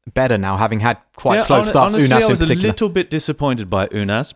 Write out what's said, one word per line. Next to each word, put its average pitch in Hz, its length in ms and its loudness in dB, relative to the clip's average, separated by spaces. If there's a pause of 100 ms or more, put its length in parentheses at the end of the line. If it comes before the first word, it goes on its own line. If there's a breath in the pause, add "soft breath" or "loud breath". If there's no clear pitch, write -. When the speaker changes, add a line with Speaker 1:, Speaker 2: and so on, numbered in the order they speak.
(140)
Speaker 1:
better 127 240 2
now, 95 180 -2
having 107 240 0
had 113 180 0 (180)
quite 131 200 0
Speaker 2:
Yeah, 220 60 2
Speaker 1:
slow 143 140 2
Speaker 2:
hon-, 208 100 2
Speaker 1:
starts, 196 280 2
Speaker 2:
honestly, 147 140 2
Speaker 1:
Ounas 127 140 4
Speaker 2:
I - 20 2
Speaker 1:
in 220 60 2
Speaker 2:
was 165 100 0
Speaker 1:
particular. 170 280 0
Speaker 2:
a - 20 2
little 214 180 -2
bit 180 220 -4
disappointed 143 580 -4
by 95 200 -2
Ounas 104 480 -4